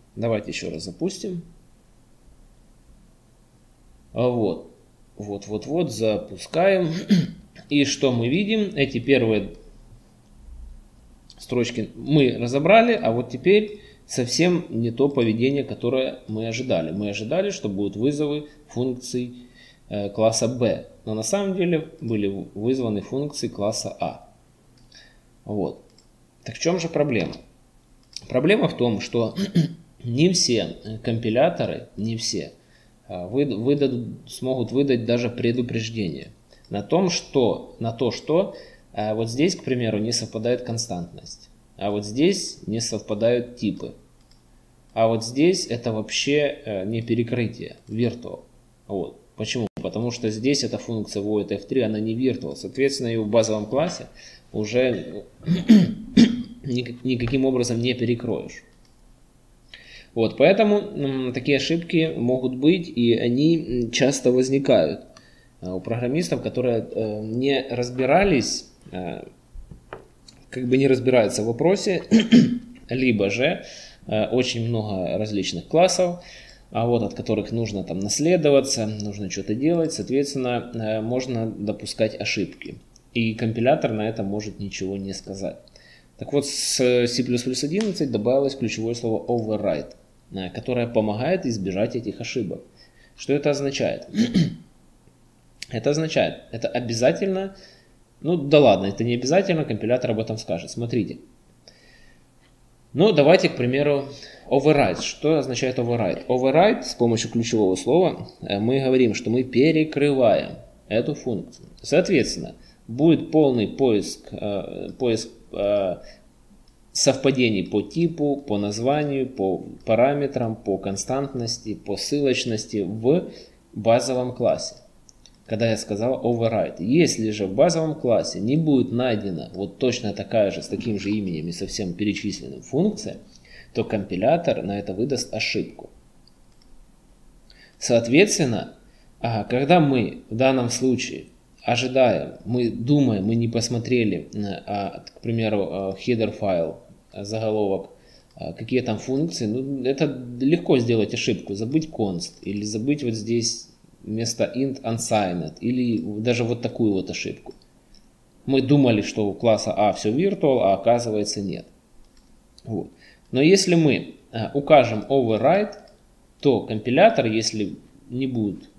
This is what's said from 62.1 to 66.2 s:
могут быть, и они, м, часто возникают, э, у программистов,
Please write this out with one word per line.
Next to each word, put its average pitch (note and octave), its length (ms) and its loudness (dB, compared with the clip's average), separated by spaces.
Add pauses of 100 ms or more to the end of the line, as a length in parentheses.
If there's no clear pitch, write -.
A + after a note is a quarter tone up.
могут B2+ 380 0
быть, E3 340 2
и A#2 240 4
они, B2 720 2
м, A2+ 80 -6
часто C3 400 2
возникают, B2+ 720 2 (600)
э, F2+ 80 -10
у F#2 100 -6
программистов, B2 640 -2